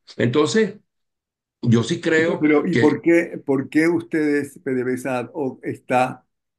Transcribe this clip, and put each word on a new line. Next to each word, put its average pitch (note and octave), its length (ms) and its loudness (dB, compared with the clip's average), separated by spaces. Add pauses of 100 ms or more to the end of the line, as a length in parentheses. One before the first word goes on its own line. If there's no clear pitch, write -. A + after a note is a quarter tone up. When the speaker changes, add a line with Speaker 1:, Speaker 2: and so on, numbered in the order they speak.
(160)
Speaker 1:
Entonces, D3+ 600 0 (880)
yo A2+ 160 4
sí E3+ 160 -4
creo E3 420 0
Speaker 2:
Pero, D3+ 260 2
¿y F3 60 -2
Speaker 1:
que B2 100 2
Speaker 2:
por D3+ 180 2
qué, E3+ 420 0
por C3+ 280 -2
qué D#3+ 180 2
ustedes, D3+ 720 -2
P C3+ 120 -4
D B2 100 -2
V B2+ 80 -2
S B2+ 160 -6
A B2+ 120 -2
ad A#2+ 120 -10
hoc, C3 320 -8
está, B2+ 640 -4 (320)